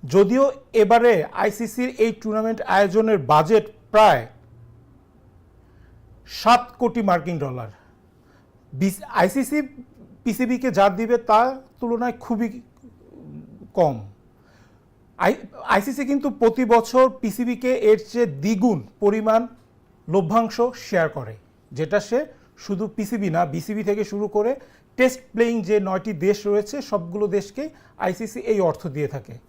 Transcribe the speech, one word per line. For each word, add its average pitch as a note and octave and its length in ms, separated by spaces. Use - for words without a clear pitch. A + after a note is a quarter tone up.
যদিও A#3+ 380
এবারে A3+ 500
আইসিসির A3+ 640
এই A3+ 140
টুর্নামেন্ট A3 500
আয়োজনের G3+ 560
বাজেট D#3 480
প্রায় F3+ 360
সাত - 540
কোটি A#3 220
মার্কিন F3 380
ডলার। B2+ 300
বিস-, F#3 360
আইসিসি C4+ 520
পিসিবিকে B3 480
যা G3 180
দিবে, A3 280
তা A#3 440
তুলনায় A#3 400
খুবই G#3+ 420
কম। C3 360
আই-, F3+ 240
আইসিসি B3 380
কিন্তু C#4 240
প্রতি A3+ 360
বছর A#3 440
পিসিবিকে B3 520
এর G#3+ 260
চেয়ে A#3+ 140
দ্বিগুণ F#3 540
পরিমাণ A3 480
লভ্যাংশ G#3 480
শেয়ার G3 480
করে, A2 260
যেটা D#3 280
সে A#3+ 260
শুধু G3+ 380
পিসিবি G#3 340
না, E3+ 160
বিসিবি E3+ 380
থেকে G#3 200
শুরু G3+ 240
করে G#3 280
টেস্ট B3+ 220
প্লেয়িং A#3 300
যে G#3 160
নয়টি F#3+ 340
দেশ G3 340
রয়েছে, G#3 340
সবগুলো G3+ 460
দেশকে G3+ 420
আইসিসি G#3+ 420
এই A3 200
অর্থ F3 280
দিয়ে C#3+ 200
থাকে। A#2 280